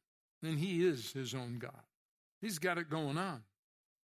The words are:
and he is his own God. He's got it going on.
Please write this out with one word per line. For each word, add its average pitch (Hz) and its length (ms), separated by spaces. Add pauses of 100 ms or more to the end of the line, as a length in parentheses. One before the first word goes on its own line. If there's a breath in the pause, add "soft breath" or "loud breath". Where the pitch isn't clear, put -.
(440)
and 156 160
he 175 260
is 131 280
his 131 200
own 123 240
God. 127 280 (540)
He's 196 200
got 175 180
it 165 120
going 151 280
on. 170 260 (600)